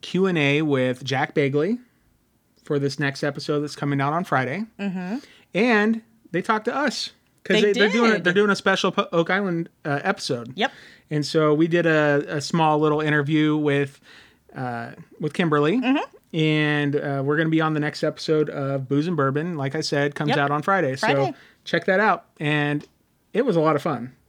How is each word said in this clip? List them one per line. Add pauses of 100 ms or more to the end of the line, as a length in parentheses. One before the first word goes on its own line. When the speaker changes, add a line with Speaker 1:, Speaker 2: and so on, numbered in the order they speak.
Speaker 1:
Q
and
A
with
Jack
Bagley (840)
for
this
next
episode
that's
coming
out
on
Friday. (140)
Speaker 2:
Mm-hmm. (360)
Speaker 1:
And (280)
they
talked
to
us (320)
'cause
Speaker 2:
They
Speaker 1:
they,
they're
doing
a,
Speaker 2:
did.
Speaker 1:
they're
doing
a
special
po-,
Oak
Island, (160)
uh,
episode.
Speaker 2:
Yep. (380)
Speaker 1:
And
so
we
did
a,
a
small
little
interview
with, (560)
uh, (280)
with
Kimberly.
Speaker 2:
Mm-hmm.
Speaker 1:
And,
uh,
we're
gonna
be
on
the
next
episode
of
Booze
and
Bourbon.
Like
I
said,
comes
Speaker 2:
Yep.
Speaker 1:
out
on
Friday.
So
Speaker 2:
Friday. (300)
Speaker 1:
check
that
out. (160)
And (480)
it
was
a
lot
of
fun. (160)